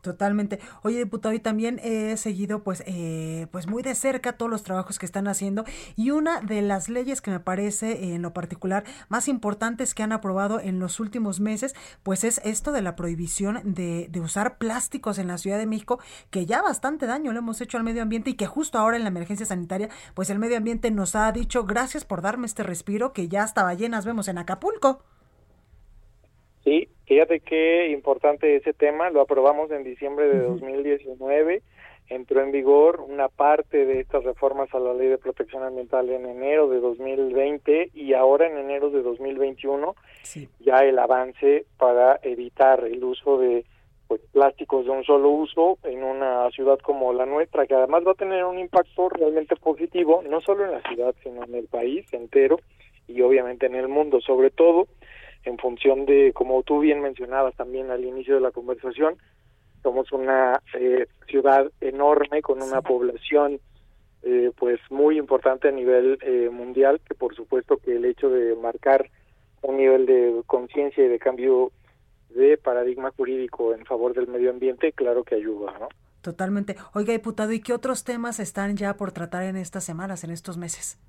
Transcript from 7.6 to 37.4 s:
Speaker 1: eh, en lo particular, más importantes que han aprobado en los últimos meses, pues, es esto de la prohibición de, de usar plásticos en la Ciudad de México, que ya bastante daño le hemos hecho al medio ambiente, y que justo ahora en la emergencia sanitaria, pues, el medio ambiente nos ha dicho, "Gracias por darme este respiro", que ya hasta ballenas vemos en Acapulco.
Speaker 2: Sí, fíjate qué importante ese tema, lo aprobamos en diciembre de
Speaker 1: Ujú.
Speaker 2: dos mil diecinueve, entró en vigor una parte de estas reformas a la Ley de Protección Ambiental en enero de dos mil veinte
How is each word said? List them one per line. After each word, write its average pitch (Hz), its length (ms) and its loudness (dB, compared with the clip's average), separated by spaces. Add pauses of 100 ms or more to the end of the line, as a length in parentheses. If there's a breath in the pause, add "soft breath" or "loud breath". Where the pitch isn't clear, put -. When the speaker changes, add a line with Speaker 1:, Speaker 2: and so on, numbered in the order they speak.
Speaker 1:
eh, 175 240 -6
en 175 60 -6
lo 175 120 -8
particular, 185 500 -6 (240 loud breath)
más 240 200 -4
importantes 226 680 -4
que 220 80 -6
han 214 100 -2
aprobado 202 480 -2
en 185 180 -4
los 180 220 -6
últimos 208 400 -4
meses, 220 340 -4 (280 loud breath)
pues, 190 220 -2
es 233 200 -2
esto 214 260 -4
de 262 120 -2
la 175 120 -4
prohibición 170 680 -6
de, 175 460 -6
de 175 100 -6
usar 196 380 -4
plásticos 226 600 -6
en 185 100 -6
la 175 100 -8
Ciudad 196 180 -4
de 214 100 -4
México, 220 340 -4 (300 loud breath)
que 185 140 -2
ya 233 160 0
bastante 302 460 -2
daño 262 260 -4
le 233 60 -4
hemos 226 240 -8
hecho 240 160 -6
al 226 60 -2
medio 233 180 -4
ambiente, 226 260 -4
y 262 60 -4
que 208 100 -4
justo 294 320 -4
ahora 226 220 2
en 226 60 -2
la 208 40 -2
emergencia 190 380 -6
sanitaria, 185 420 -6 (260 loud breath)
pues, 190 140 -4
el 202 100 -4
medio 233 200 0
ambiente 226 320 -2
nos 202 260 -2
ha 220 160 2
dicho, 240 320 -2
"Gracias 254 400 -4
por 175 160 -6
darme 226 240 -4
este - 180 -8
respiro", 202 520 -4
que 175 140 -6
ya 196 140 -2
hasta 220 200 0
ballenas 196 420 -2
vemos 220 240 -6
en 180 80 -6
Acapulco. 269 680 -2 (1600)
Speaker 2:
Sí, 151 240 2 (180)
fíjate 156 340 4
qué 165 480 0
importante 143 680 0
ese 147 180 -2
tema, 156 360 0
lo 147 120 4
aprobamos 147 480 2
en 143 120 -6
diciembre 139 460 -2
de 135 160 4
Speaker 1:
Ujú. 123 80 -2
Speaker 2:
dos 120 100 -6
mil 135 200 -6
diecinueve, 143 800 0 (460 soft breath)
entró 127 340 0
en 139 100 -2
vigor 147 480 6
una 139 280 -4
parte 147 580 2
de 131 140 0
estas 131 240 -4
reformas 135 500 -2
a 131 40 -2
la 123 140 -2
Ley 127 160 0
de 131 80 2
Protección 127 460 -8
Ambiental 127 480 -4
en 127 160 -4
enero 139 420 2
de 127 120 2
dos 120 180 -2
mil 135 340 -2
veinte 147 640 2